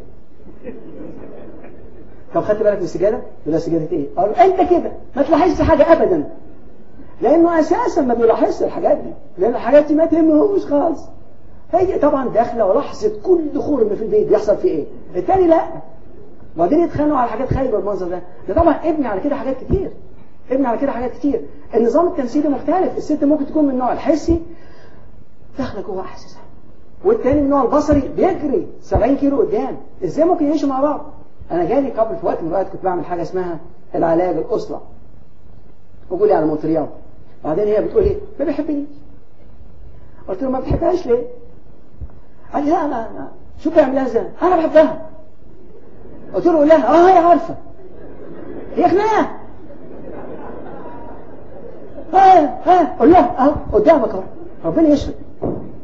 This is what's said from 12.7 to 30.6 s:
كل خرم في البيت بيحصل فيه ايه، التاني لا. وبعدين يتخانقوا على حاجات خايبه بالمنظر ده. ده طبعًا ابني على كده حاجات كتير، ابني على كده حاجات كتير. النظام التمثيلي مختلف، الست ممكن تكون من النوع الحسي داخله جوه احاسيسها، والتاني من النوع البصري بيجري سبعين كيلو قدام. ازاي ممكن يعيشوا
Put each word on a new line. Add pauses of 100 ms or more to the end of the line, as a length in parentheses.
كل
خرم
في
البيت
بيحصل
فيه
ايه، (320)
التاني
لا. (920)
وبعدين
يتخانقوا
على
حاجات
خايبه
بالمنظر
ده. (280)
ده
طبعًا (100)
ابني
على
كده
حاجات
كتير، (600)
ابني
على
كده
حاجات
كتير. (340)
النظام
التمثيلي
مختلف،
الست
ممكن
تكون
من
النوع
الحسي (1160)
داخله
جوه
احاسيسها، (600)
والتاني
من
النوع
البصري
بيجري (160)
سبعين
كيلو
قدام. (280)
ازاي
ممكن
يعيشوا